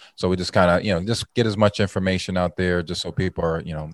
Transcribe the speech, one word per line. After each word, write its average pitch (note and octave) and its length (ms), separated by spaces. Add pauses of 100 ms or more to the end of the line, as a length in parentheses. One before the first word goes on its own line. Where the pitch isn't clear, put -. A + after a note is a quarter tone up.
(160)
So F#2 140
we F#2 60
just F2+ 180
kinda, F2+ 300
you G#2 100
know, E2+ 100
just A2+ 300
get A#2 140
as G2+ 100
much G#2 220
information F#2 580
out F2+ 200
there F2+ 260
just F2 180
so F2 100
people F2+ 320
are, E2 180
you E2 120
know, D#2 200